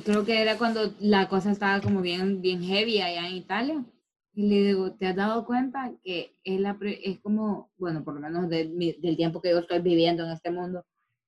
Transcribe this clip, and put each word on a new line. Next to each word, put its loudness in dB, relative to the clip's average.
creo 2
que 2
era 2
cuando 0
la 6
cosa 2
estaba 2
como 2
bien, 0
bien 0
heavy 0
allá -4
en -8
Italia. -4
Y 2
le 6
digo, 2
"¿Te -4
has 0
dado 0
cuenta -2
que -8
es -2
la 0
pri-, -6
es -6
como, -2
bueno, -4
por -8
lo -10
menos -4
de 0
mi, -2
del -2
tiempo -2
que -2
yo 6
estoy -2
viviendo 4
en -6
este -6
mundo, -6